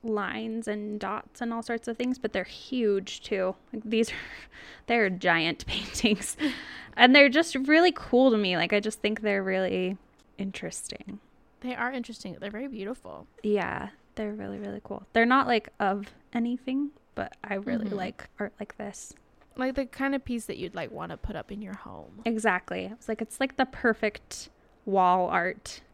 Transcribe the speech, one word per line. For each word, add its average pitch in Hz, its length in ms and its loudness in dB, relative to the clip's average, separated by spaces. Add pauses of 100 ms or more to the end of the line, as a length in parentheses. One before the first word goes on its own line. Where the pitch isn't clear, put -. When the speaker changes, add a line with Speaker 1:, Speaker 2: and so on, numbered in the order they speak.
Speaker 1:
lines 220 640 -4
and 208 320 -4
dots 208 420 -8
and 233 100 -4
all 226 120 -6
sorts 233 240 -6
of 233 100 -4
things, 254 220 -2
but - 120 -4
they're 185 120 -2
huge 208 760 -2
too. 190 340 -2 (180)
Like, 220 100 -8
these 220 280 2
are, - 40 -6 (340)
<laughs> - 380 -20
they're 226 220 4
giant 170 560 2
<laughs> - 20 -8
paintings, - 680 0 (580)
and 247 200 8
they're 285 140 10
just 320 260 2
really 302 360 6
cool 254 400 6
to 214 60 6
me. 185 180 2
Like, 175 180 2
I 208 60 4
just 214 220 -4
think 214 200 0
they're 202 220 0
really 190 540 0 (400)
interesting. 196 840 -10 (420)
Speaker 2:
They 254 140 -8
are 247 160 -4
interesting. 233 480 -10
They're 202 120 -10
very 233 160 -8
beautiful. 196 580 -10 (160)
Speaker 1:
Yeah, 202 480 -2 (260)
they're 208 180 -6
really, 202 260 -10
really 202 240 -10
cool. 202 300 -12
They're 226 120 6
not, 254 220 4
like, 233 220 0 (100)
of 202 340 -2 (200)
anything, 254 580 -2 (240)
but - 280 -6
I 208 120 -6
really 220 300 -2
Speaker 2:
Mm-hmm. 202 100 -4
Speaker 1:
like 185 340 -8 (100)
art 208 200 -4
like - 180 -12
this. - 360 -12 (420)
Speaker 2:
Like 254 200 -2
the 269 100 -2
kind 269 300 -2
of 269 100 -4
piece 233 200 -6
that - 120 -8
you'd, - 180 -8
like, 160 160 -6
wanna 160 260 -10
put - 180 -8
up - 160 -10
in 208 100 -10
your 190 140 -12
home. - 500 -18
Speaker 1:
Exactly. 190 680 0
It's - 160 -14
like, 220 140 -4
it's - 180 -10
like 269 180 -2
the 262 80 4
perfect - 840 -2 (360)
wall 185 440 4
art. - 520 -4 (120)